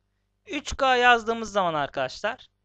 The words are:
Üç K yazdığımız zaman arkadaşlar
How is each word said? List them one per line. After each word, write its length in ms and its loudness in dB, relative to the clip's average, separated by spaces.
Üç 300 -8
K 200 2
yazdığımız 560 2
zaman 220 0
arkadaşlar 720 -4